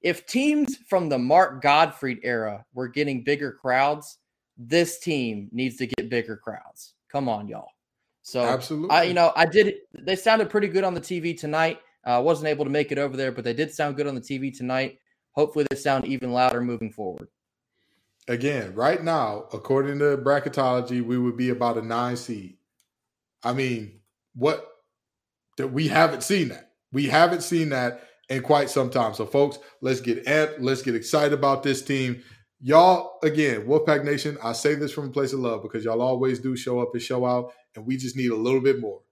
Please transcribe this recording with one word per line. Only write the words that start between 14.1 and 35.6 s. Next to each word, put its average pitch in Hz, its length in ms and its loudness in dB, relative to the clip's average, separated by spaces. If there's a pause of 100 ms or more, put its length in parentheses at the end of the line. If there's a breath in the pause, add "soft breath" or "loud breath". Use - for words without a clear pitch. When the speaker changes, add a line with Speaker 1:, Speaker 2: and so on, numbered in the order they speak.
Speaker 1:
the 123 60 -6
T 135 180 -8
V 135 140 -6
tonight. 131 460 -4 (340)
Hopefully 147 360 0
they 135 80 -2
sound 135 300 0
even 127 260 -4
louder 123 280 4
moving 117 320 -6
forward. 92 360 -10 (1000)
Speaker 2:
Again, 120 460 -4
right 151 280 2
now, 131 500 -2
according 139 460 0
to 143 200 2
bracketology, 127 840 0
we 123 140 -2
would 120 180 0
be 123 120 0
about 120 300 0
a 110 40 -6
nine 117 340 -2
seed. 101 420 -12 (840)
I 120 120 -2
mean, 120 460 -4 (340)
what, 139 340 0 (880)
that 135 120 -4
we 139 200 -2
haven't 160 340 4
seen 180 280 0
that. - 200 -18 (220)
We 139 140 -2
haven't 165 360 4
seen 160 280 0
that 123 320 -2 (260 loud breath)
in 131 140 -2
quite 147 280 4
some 127 200 0
time. 113 240 0
So, 107 120 -6
folks, 143 320 2 (220 loud breath)
let's 127 200 -2
get 120 260 -2
amped. 151 340 2
Let's 127 220 -2
get 120 120 -2
excited 147 380 2
about 139 320 2
this 135 180 0
team. 131 400 -2 (380 loud breath)
Y'all, 170 640 6
again, 143 420 2
Wolfpack 147 380 2
Nation, 143 360 -4
I 113 120 -4
say 147 240 2
this 143 160 -4
from 143 160 -8
a - 20 -8
place 131 220 -2
of 135 80 -4
love 113 220 -2